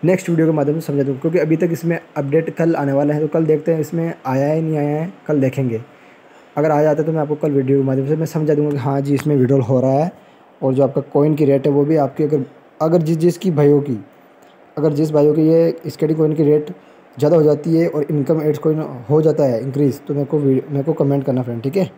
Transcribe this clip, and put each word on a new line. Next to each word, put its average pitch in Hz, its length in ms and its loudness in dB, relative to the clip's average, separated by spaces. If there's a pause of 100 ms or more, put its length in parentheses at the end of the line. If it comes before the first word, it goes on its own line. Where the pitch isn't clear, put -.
नेक्स्ट 185 260 0
वीडियो 165 180 2
के 151 60 2
माध्यम 151 260 0
से 160 80 -10
समझा 143 160 -2
दूँ, 131 160 -4
क्योंकि 165 200 0
अभी 156 180 0
तक 170 140 0
इसमें 165 280 -4 (180)
अपडेट 151 320 -2
कल 165 260 -2
आने 139 180 -2
वाला 147 200 2
है, 151 80 -2
तो 156 60 -2
कल 160 180 0
देखते 156 280 0
हैं 160 60 -2
इसमें 165 340 -4 (120)
आया 135 220 0
है 160 140 0
नहीं 156 160 -2
आया 147 200 -2
है, 170 140 -6 (160)
कल 151 140 0
देखेंगे। 127 400 -2 (760)
अगर 151 140 0
आ 147 100 2
जाता 151 200 2
है 151 40 0
तो 160 80 -2
मैं 160 80 -2
आपको 147 140 -2
कल 151 160 -2
वीडियो 139 280 2
के 135 40 0
माध्यम 135 240 -2
से 156 80 0
मैं 160 100 -2
समझा 156 280 -2
दूँगा 147 180 0
कि 143 60 -4
हाँ 139 240 -2
जी 139 120 -2
इसमें 147 220 0
विड्रॉल 131 260 2
हो 123 200 0
रहा 131 120 0
है। 156 180 0 (500)
और 131 120 0
जो 135 100 2
आपका 135 200 0
coin 147 320 2
की 151 100 2
rate 139 220 2
है 143 60 2
वो 143 120 2
भी 156 100 0
आपकी, 143 280 -2
अगर, 143 220 0 (360)
अगर 165 200 2
जिस, 160 160 -2
जिसकी 175 340 0
भाइयों 147 300 4
की, 135 180 -4 (760)
अगर 151 160 0
जिस 151 180 -2
भाइयों 151 220 4
की 160 80 2
ये 165 340 4 (120)
स्केटिंग 151 320 -2
coin 156 140 2
की 156 100 0
rate 151 280 2 (460)
ज़्यादा 147 180 2
हो 156 80 4
जाती 151 340 2
है 165 120 2
और 151 220 -4
income 151 300 0
एड्स 147 180 0
coin 156 200 0 (300)
हो 151 120 4
जाता 156 220 2
है 120 180 0
increase, 135 380 -2
तो - 140 -8
मेरे 143 120 -2
को 151 140 -2
वी-, 135 300 2
मेरे 139 140 -4
को 156 100 -2
comment 139 300 0
करना 131 180 -2
friend, 117 200 -6
ठीक 135 160 -4
है? 185 200 0